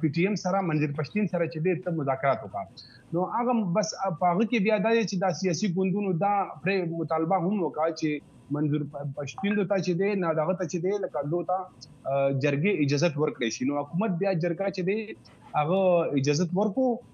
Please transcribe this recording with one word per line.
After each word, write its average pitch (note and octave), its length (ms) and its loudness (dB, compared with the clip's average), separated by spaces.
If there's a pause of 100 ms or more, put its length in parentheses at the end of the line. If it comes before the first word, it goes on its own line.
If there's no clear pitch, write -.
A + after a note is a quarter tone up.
پی D#3 140 2
ټی E3 140 2
ایم G#3 160 0
سره، F#3+ 260 0
منظر D3+ 200 0 (100)
پښتین G#3 240 -2 (100)
سره E3+ 180 2
چې D#3+ 140 -6
دی F#3 60 2 (160)
ته - 100 -2
مذاکرات C3+ 480 0
وکړه. G2 180 -6 (540)
نو - 20 2 (160)
هغه A#3+ 160 0 (240)
بس G#3+ 220 0
په F#3+ 340 0
هغه G3 180 2
کې A#3+ 80 0 (120)
بیا G#3+ 60 4 (100)
دا A3+ 100 4
دی A3+ 140 4
چې F#3+ 60 -4 (100)
دا F#3 40 2 (120)
سیاسي F#3 240 0 (100)
ګوندونو F#3+ 340 0 (140)
دا G3+ 100 2 (280)
پرې G3 140 0 (260)
مطالبه D#3+ 420 2
هم G3+ 120 2 (100)
وکړه D3+ 240 0 (100)
چې D3+ 320 -4 (240)
منظور D3 340 0
پ-، C#3+ 240 -10
پښتین D3 380 -4 (180)
ته G3 60 2 (100)
چې F#3 140 0
دی، G3 100 2 (120)
نه E3+ 60 0 (120)
دغه D#3+ 180 0
ته F#3 140 -2
چې F3+ 120 -2
دی، F#3+ 80 2 (120)
لکه D#3 160 -4 (100)
دو F3 180 0
ته، F3+ 80 2
آه، C#3 720 -4 (140)
جرګې D3 300 2 (100)
اجازت C#3+ 400 2
ورکړی B2+ 320 0
شي. - 160 -6
نو C#3+ 100 0
حکومت F3 300 -2 (120)
بیا G3 100 2 (100)
جرګه F3 240 -2 (100)
چې F#3+ 120 -4
دی G#3 100 0 (640)
هغه E3+ 200 2 (400)
اجازت D3 380 2
ورکړو. G#3+ 300 2 (260)